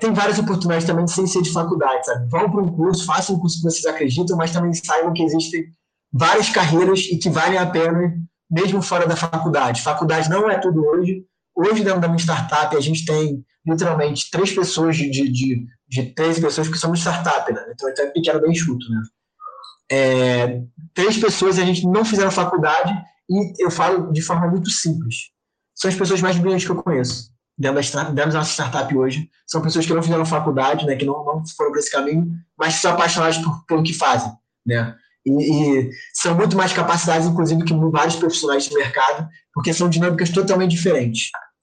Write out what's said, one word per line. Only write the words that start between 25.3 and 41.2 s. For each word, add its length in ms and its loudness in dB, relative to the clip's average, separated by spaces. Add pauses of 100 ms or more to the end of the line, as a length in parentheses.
São 140 -2
as 80 0
pessoas 240 0
mais 160 2
brilhantes 300 0
que 60 -2
eu 100 -4
conheço. 480 -4 (260)
Dentro 200 0
da 40 2
star-, 320 -4
dentro 200 0
da 60 0
nossa 140 -2
startup 440 -2
hoje, 340 0 (160)
são 160 -2
pessoas 240 0
que 80 2
não 80 2
fizeram 240 0
faculdade, 600 0
né, 80 0
que 120 -2
não, 180 -4
não 180 -2 (140)
foram 160 0
pra 80 -2
esse 100 -4
caminho, 400 0 (260)
mas 180 0
que 80 -2
são 100 2
apaixonadas 460 2
por, 260 -4
pelo 180 0
que 120 -2
fazem, 360 0 (340)
né? 300 -2 (300)
E, 60 2
e 600 2 (220)
são 220 0
muito 220 2
mais 160 2
capacitadas, 540 0
inclusive, 380 2
que 100 0 (160)
vários 260 0
profissionais 480 0
de 100 -6
mercado, 520 0 (280)
porque 180 0
são 160 2
dinâmicas 420 2
totalmente 400 2
diferentes. 600 0 (320)